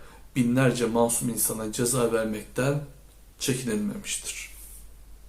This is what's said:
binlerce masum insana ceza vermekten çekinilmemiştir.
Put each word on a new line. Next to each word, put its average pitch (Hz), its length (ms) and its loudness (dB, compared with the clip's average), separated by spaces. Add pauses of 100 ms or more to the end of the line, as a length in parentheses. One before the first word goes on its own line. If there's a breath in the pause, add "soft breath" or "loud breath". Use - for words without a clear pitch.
(360 loud breath)
binlerce 123 500 4
masum 117 420 2
insana 110 440 -2
ceza 120 400 2
vermekten 113 680 0 (580)
çekinilmemiştir. 104 1120 -4 (800)